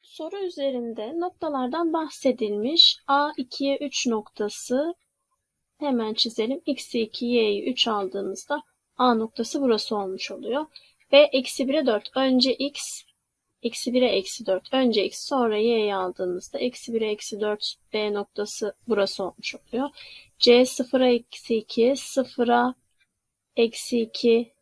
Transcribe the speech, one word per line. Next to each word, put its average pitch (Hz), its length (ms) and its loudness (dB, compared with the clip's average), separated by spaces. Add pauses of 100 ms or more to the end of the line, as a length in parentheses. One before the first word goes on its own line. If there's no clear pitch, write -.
(180)
Soru 349 220 -8
üzerinde 269 800 -4
noktalardan 320 720 -2
bahsedilmiş. 254 1040 0 (100)
A 285 300 2
ikiye 277 400 -2
üç 277 300 -4
noktası, 240 880 -4 (880)
hemen 233 340 -2
çizelim. 226 520 -2
X'i 254 360 -2
iki, 220 240 -4
Y'yi 226 460 2
üç 247 160 0
aldığımızda 202 760 -4 (340)
A 254 160 4
noktası 226 480 -2
burası 226 340 2
olmuş 190 360 -6
oluyor. 240 340 -4 (460)
B 277 60 10
eksi 269 500 4
bire 277 180 2
dört. 208 300 0
Önce 262 380 4
X, 277 280 -4 (800)
eksi 240 320 -6
bire 247 160 4
eksi 196 360 -2
dört. 190 280 -2
Önce 233 320 4
X, - 140 -8
sonra 233 380 0
Y'yi 214 380 2
aldığımızda 185 640 -4
eksi 247 340 -6
bire 220 180 -2
eksi 208 280 -8
dört, 208 360 -4 (180)
B 214 200 -2
noktası 208 640 -6 (120)
burası 202 360 0
olmuş - 320 -8
oluyor. 262 340 -6 (500)
C 247 260 8
sıfıra 254 420 0
eksi 240 480 0
iki, 226 420 2
sıfıra 247 800 0 (800)
eksi 233 460 0
iki 233 600 2